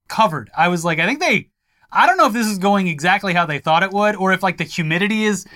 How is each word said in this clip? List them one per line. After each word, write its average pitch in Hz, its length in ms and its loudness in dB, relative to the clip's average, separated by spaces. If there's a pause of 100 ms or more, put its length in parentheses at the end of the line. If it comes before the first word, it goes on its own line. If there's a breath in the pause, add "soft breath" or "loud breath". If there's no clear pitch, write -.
covered. 160 480 -2
I 170 120 2
was 175 160 -2
like, 165 140 -2
I 165 80 0
think 277 140 -4
they, 294 280 -2 (420)
I 214 160 4
don't 370 120 4
know 320 80 6
if 220 80 0
this 233 120 0
is 208 120 -4
going 196 300 2
exactly 180 440 0
how 170 140 2
they 147 120 -4
thought 160 240 2
it 190 100 -2
would, 208 240 0
or 190 160 0
if, 185 100 0
like, 190 160 -2
the 170 60 -6
humidity 180 600 -2
is 202 320 -2